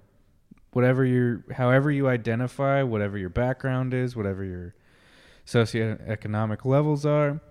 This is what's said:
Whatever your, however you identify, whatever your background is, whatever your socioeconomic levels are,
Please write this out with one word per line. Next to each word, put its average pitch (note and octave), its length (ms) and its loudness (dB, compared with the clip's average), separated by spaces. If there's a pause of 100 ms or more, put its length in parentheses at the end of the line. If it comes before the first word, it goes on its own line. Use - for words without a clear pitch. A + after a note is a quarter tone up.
(720)
Whatever B2+ 320 4
your, B2 480 2
however C3 380 2
you C#3 180 0
identify, B2 720 0
whatever G#2 360 -2
your F#2 100 -6
background B2+ 680 -2
is, B2+ 200 -2
whatever G2 300 -4
your F2+ 300 -10 (720)
socioeconomic A2 1160 -2
levels D3 420 2
are, D3 340 0 (100)